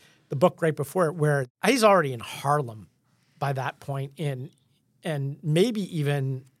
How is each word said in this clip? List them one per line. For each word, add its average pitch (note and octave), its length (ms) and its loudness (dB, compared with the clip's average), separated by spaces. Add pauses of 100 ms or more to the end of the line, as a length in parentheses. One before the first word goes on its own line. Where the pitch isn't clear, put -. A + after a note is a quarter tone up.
(280)
the D3+ 80 -6
book E3+ 260 2
right D#3+ 120 2
before D#3+ 320 0
it, D3+ 100 -4
where D3 300 0 (180)
he's A3+ 200 4
already F3+ 280 6
in A#2 80 -8
Harlem A#2 680 -4 (500)
by C#3 140 -2
that C3+ 280 -6
point C#3 360 -8
in, C#3 340 -6 (520)
and C#3+ 400 -4
maybe G3 400 2 (160)
even C#3 460 -4 (160)